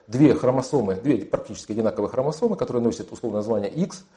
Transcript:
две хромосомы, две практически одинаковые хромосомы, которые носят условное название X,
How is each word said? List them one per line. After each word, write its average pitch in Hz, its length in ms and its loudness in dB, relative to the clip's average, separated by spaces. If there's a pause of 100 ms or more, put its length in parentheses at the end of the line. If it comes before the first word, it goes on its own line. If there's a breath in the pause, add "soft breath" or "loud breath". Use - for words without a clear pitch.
две 127 280 6
хромосомы, 127 600 0
две 117 240 2
практически - 540 -6
одинаковые 104 360 0
хромосомы, 156 480 -2
которые 120 260 0
носят 113 300 -2
условное 107 280 -4
название 104 300 -2
X, - 360 -6 (100)